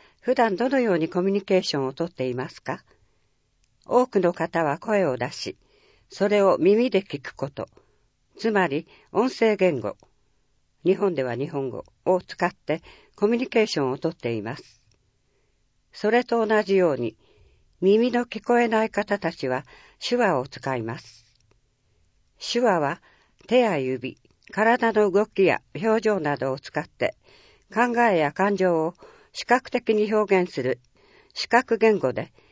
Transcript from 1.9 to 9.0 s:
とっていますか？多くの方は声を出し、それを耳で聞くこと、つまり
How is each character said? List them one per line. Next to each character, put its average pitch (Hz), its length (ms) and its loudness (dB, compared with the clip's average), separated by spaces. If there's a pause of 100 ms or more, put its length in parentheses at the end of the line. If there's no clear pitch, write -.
と 165 120 -4
っ 175 60 -8
て 131 180 -4
い 120 60 -4
ま 127 120 -6
す - 140 -20
か？ - 220 -10 (1040)
多 247 180 2
く 208 140 0
の 175 140 2
方 165 300 -2
は 147 140 -2
声 208 300 0
を 127 100 -2
出 123 140 -4
し、 - 260 -12 (520)
そ 202 200 -2
れ 202 140 4
を 190 160 4
耳 214 320 4
で 196 100 0
聞 143 180 -12
く - 140 -16
こ 143 160 -8
と、 - 180 -12 (680)
つ 220 140 -2
ま 190 160 2
り 143 200 -6 (240)